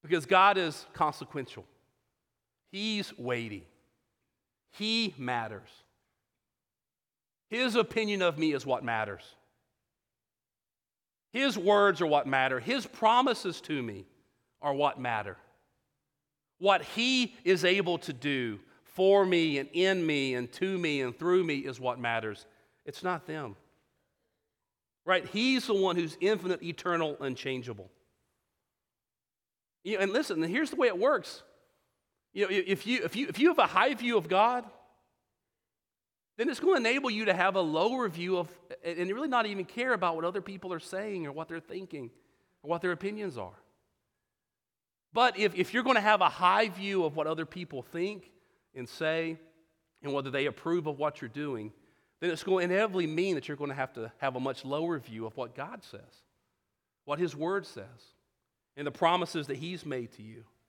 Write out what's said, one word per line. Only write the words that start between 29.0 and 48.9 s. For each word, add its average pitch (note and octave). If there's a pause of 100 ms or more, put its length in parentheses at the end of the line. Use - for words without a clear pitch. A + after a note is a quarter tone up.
You G3
know, F#3+
and G3
listen, G3
here's A#3+
the -
way C#4
it F3+
works. - (920)
You G3
know, F#3
if F#3+
you, B3
if E3
you, C4+
if E3+
you D4+
have F4
a A3
high A#3
view A#3
of D#3+
God, A3+ (1700)
then B3+
it's -
gonna F4
enable C4
you G#3+
to F#3+
have F#3
a F#3+
lower G3
view F3
of, E3+ (360)
and, E3
and F3+
really C4+
not A#3+
even G3
care B3
about F3
what D#3+
other F#3
people F#3+
are D#3+
saying F#3+
or C#3+
what D#3+
they're E3
thinking D#3+ (540)
or C#3+
what E3+
their F3+
opinions G3
are. F#2 (1600)
But A3+
if, G3+
if F3+
you're B3
gonna A#3+
have G#3
a E3+
high G3
view F#3+
of D3+
what D#3
other D#3+
people D#3+
think F#3 (420)
and B2
say D#3+ (640)